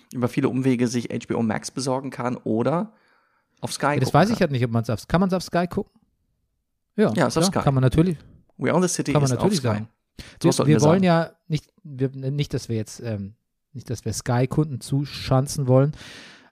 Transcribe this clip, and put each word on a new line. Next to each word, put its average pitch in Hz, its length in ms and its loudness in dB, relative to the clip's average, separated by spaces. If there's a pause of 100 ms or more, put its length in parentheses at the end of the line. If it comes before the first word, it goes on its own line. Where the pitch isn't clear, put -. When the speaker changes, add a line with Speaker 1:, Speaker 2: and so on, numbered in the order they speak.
(120)
Speaker 1:
über 123 160 -2
viele 131 200 0
Umwege 123 380 0
sich 117 200 -2
H - 200 -8
B 110 80 -4
O 113 80 -2
Max 110 300 -4
besorgen 131 380 -4
kann 123 260 -6
oder 131 560 -2 (680)
auf 120 120 -8
Sky - 140 -2
Speaker 2:
Ja, 147 100 2
das 131 140 2
Speaker 1:
gucken - 100 -2
Speaker 2:
weiß 190 80 4
ich 233 80 -2
Speaker 1:
kann. - 60 0
Speaker 2:
halt 156 100 0
nicht, 123 120 0
ob 117 60 -2
man's 113 200 -2
auf, - 180 -6
kann 170 120 2
man's 190 120 0
auf 185 100 -2
Sky 180 240 -2
gucken? - 340 -8 (960)
Ja, 202 180 4
Speaker 1:
Ja, 156 120 2
ist 117 100 0
auf 160 80 2
Speaker 2:
klar, 190 80 0
Speaker 1:
Sky. 120 120 0
Speaker 2:
kann 143 100 4
man 131 80 2
natürlich, 156 340 4 (400)
Speaker 1:
"We 123 160 -2
own 170 100 4
the 180 60 2
city" 147 240 -2
Speaker 2:
kann 147 100 4
man 135 100 2
Speaker 1:
ist 120 40 0
Speaker 2:
natürlich 185 220 2
Speaker 1:
auf 127 60 -6
Sky. - 20 0
Speaker 2:
sagen. 107 220 -2 (320)
Speaker 1:
Sowas - 220 -20
Speaker 2:
Wir, 135 100 4
Speaker 1:
sollten - 160 0
Speaker 2:
wir 151 80 6
Speaker 1:
wir - 100 4
Speaker 2:
wollen 180 160 6
Speaker 1:
sagen. - 20 4
Speaker 2:
ja 165 280 2 (160)
nicht, 151 240 -6 (100)
wir, 135 260 -4 (220)
nicht, 143 240 -4
dass - 140 -6
wir 113 80 -2
jetzt, - 240 -8
ähm, 107 340 -8 (380)
nicht, 127 180 -12
dass - 140 -8
wir 110 80 -4
Sky-Kunden 131 680 -2
zuschanzen 139 880 -2
wollen, 135 240 4 (600)